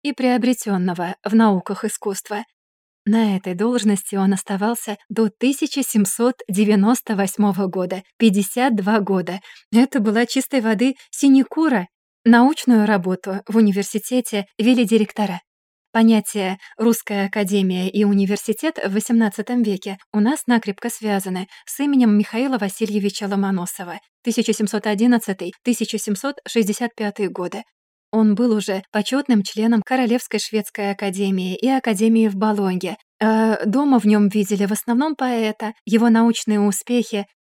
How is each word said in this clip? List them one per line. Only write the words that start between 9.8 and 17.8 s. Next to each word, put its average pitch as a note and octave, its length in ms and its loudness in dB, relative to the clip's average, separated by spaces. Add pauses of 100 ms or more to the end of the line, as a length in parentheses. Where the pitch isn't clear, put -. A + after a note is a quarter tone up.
была A3 240 2
чистой C4+ 340 -2
воды A3 360 0 (160)
синекура. C4+ 760 2 (380)
Научную A#3+ 600 6
работу F#3+ 640 -2
в G3+ 80 -4
университете G#3 920 0 (100)
вели A#3+ 260 4
директора. G#3 560 0 (520)
Понятия G#3+ 640 2 (220)
«русская A3 480 0
академия» F#3+ 600 -2